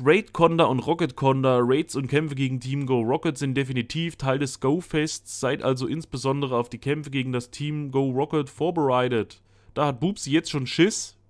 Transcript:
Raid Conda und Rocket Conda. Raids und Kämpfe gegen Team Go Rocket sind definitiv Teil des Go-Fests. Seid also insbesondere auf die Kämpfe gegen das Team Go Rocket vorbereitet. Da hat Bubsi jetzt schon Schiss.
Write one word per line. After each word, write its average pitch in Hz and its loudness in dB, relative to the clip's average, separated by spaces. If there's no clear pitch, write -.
Raid 175 4
Conda 165 4
und 127 2
Rocket 160 -2
Conda. 135 4
Raids 131 2
und 135 -2
Kämpfe 143 0
gegen 131 -2
Team 135 -4
Go 127 2
Rocket 135 -2
sind 135 -2
definitiv 131 -4
Teil 135 0
des 139 -4
Go-Fests. 156 -2
Seid 135 0
also 131 0
insbesondere 135 -2
auf 120 0
die 117 -12
Kämpfe 147 -6
gegen 131 -2
das 123 -4
Team 147 -6
Go 135 2
Rocket 139 -2
vorbereitet. 127 0
Da 147 2
hat 131 -2
Bubsi 170 -2
jetzt 160 2
schon 139 -2
Schiss. - 2